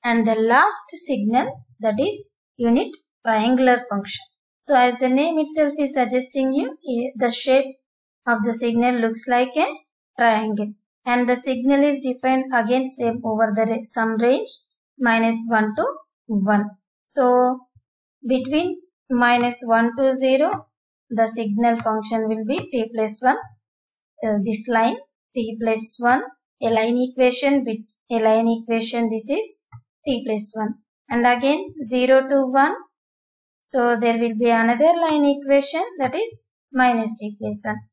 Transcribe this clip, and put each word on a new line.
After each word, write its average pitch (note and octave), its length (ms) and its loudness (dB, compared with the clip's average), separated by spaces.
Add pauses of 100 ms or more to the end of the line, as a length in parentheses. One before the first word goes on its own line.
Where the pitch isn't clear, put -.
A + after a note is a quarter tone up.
And A#3 240 2
the A3+ 80 2
last B3 560 2
signal, B3+ 720 -2 (140)
that G#3+ 220 -2
is G#4 300 -4 (260)
unit A#3+ 400 0 (280)
triangular B3 540 2 (100)
function. G3+ 360 -6 (340)
So C#4+ 160 -2
as B3 240 4
the B3+ 100 0
name D#4 300 2
itself D4+ 400 0
is C#4 160 -2
suggesting B3+ 600 0
you, G4 160 -2
i-, B3+ 440 -6
the A#3+ 160 0
shape C4+ 460 0 (500)
of A#3 180 2
the A#3 100 0
signal A#3+ 420 0
looks A3+ 320 -2
like B3+ 280 2
a E4 100 2 (520)
triangle, G#3+ 540 0 (340)
and B3 220 0
the B3 80 2
signal C4 480 0
is C#4+ 160 0
defined C4 520 -2
again B3 340 0
same A#3+ 380 -4
over A3 300 0
the A3 160 0
ra-, A3+ 140 -4
some A3+ 320 -4
range A#3+ 320 0 (500)
minus A3+ 500 2
one G#3+ 280 0
to F4+ 100 0 (400)
one. G#3 380 0 (400)
So B3 560 2 (680)
between C#4 540 -2 (280)
minus A#3+ 560 2
one A#3 320 2
to C4+ 160 2
zero, C4+ 540 0 (420)
the A3+ 180 0
signal A3+ 540 -2
function A3 480 -4
will A3 180 -4
be C#4+ 240 -4
t A3+ 240 -4
plus A3 280 -4
one. B3+ 160 2 (840)
Uh, G#3+ 220 0
this A3 240 -4
line A#3 280 2 (380)
t A3+ 280 -4
plus A3 360 -2
one, A#3+ 240 2 (400)
a A3+ 60 0
line A3+ 300 2
equation B3+ 680 0
with A3 220 -8 (240)
a A3+ 120 0
line A3 260 4
equation, A3+ 600 -2
this A3 220 -4
is G#4 260 -4 (480)
t B3 220 -2
plus G#3+ 300 -4
one, A3 180 -4 (340)
and A#3+ 180 0
again C4+ 460 0 (140)
zero B3+ 420 2
to C#4 220 2
one. C#4 240 2 (880)
So A#3+ 360 0
there A#3 200 0
will A#3 200 -2
be A#3 120 2
another A#3 500 4
line D#4 240 2
equation, C#4 580 2 (160)
that B3+ 160 -2
is A4+ 280 -6 (300)
minus A#3 460 2
t G#3 220 -10
plus G#3 240 -8
one. G#3+ 140 -6 (140)